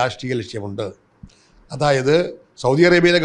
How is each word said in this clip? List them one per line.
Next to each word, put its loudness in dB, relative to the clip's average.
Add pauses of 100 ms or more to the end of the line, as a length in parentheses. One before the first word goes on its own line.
രാഷ്ട്രീയ -4
ലക്ഷ്യമുണ്ട്. -10 (840)
അതായത്, 0 (460)
സൗദി 2
അറേബ്യയിലെ 4